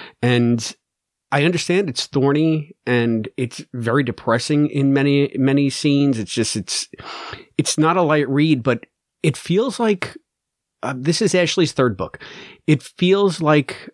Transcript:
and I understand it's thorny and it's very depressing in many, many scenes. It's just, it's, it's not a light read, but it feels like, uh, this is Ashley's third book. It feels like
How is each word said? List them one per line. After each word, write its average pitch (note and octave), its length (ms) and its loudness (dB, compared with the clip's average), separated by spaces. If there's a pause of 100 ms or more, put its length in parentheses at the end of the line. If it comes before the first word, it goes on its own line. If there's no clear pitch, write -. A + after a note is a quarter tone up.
(220)
and A#2+ 540 0 (560)
I C#3+ 140 2
understand F3+ 440 0
it's - 180 -6
thorny D3+ 680 0 (120)
and A#2 500 0
it's B2+ 260 -6 (120)
very A#2+ 260 0
depressing D3 680 0
in C#3 240 2
many, C#3 420 2
many C3+ 340 2
scenes. C#3+ 480 0
It's G#2 160 -6
just, A2+ 220 -2
it's, - 320 -8 (680)
it's - 220 -2
not D#3+ 200 2
a F#3 40 4
light D3+ 260 2
read, C#3+ 360 2
but A#2+ 240 -2 (340)
it D#3 160 0
feels A3 420 -2
like, G#3+ 380 -2 (640)
uh, C3 160 -6
this D#3 240 -2
is G3 140 2
Ashley's F3 360 0
third B2 260 0
book. - 220 -8 (460)
It D3+ 160 2
feels F#3 600 0
like D3+ 500 0